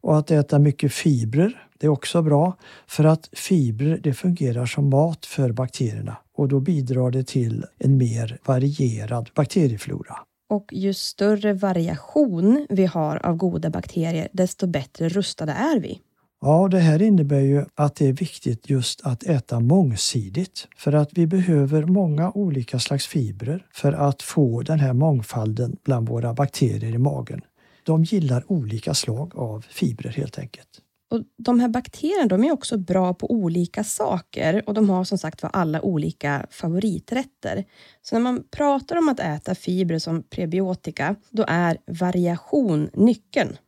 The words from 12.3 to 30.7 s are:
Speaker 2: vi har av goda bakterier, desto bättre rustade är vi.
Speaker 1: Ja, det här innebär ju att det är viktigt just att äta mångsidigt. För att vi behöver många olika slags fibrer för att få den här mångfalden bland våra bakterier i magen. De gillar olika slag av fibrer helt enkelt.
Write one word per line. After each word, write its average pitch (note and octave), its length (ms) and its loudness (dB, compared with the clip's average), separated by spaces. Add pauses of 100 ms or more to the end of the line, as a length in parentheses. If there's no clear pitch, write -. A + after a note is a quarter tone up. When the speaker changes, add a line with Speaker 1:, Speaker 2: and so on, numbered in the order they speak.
Speaker 2:
vi F#3+ 160 2
har D#3 400 -2
av E3+ 100 0
goda E3 340 -2
bakterier, E3 640 -4
desto F#3 340 -2
bättre E3 420 -4
rustade E3+ 420 -4
är C4+ 280 0
vi. - 220 -8 (400)
Speaker 1:
Ja, D#3+ 260 4
det F#3 120 4
här E3 220 6
innebär D#3 380 4
ju C#3 260 4 (100)
att D3 200 0
det C#3+ 120 2
är C3 60 4
viktigt - 560 -6
just C3 320 -2
att B2+ 220 -4
äta C3 360 -2
mångsidigt. B2 1160 0
För - 180 -2
att D3 200 2
vi E3+ 140 2
behöver D#3 580 2
många F3 460 2
olika C#3 480 -2
slags C#3 280 -4
fibrer A#2+ 680 -4
för C#3+ 200 0
att C#3+ 280 0
få A#2+ 400 0
den D#3+ 180 0
här C3 140 2
mångfalden A#2+ 880 0
bland A#2 260 0
våra A#2 240 -4
bakterier A2+ 640 -2
i - 20 0
magen. C3 440 -2 (420)
De D#3+ 200 2
gillar D3+ 480 0
olika A#2 420 -4
slag C3+ 420 -4
av A2 340 -8
fibrer A#2+ 400 -4
helt C3 300 -8
enkelt. - 280 -16 (440)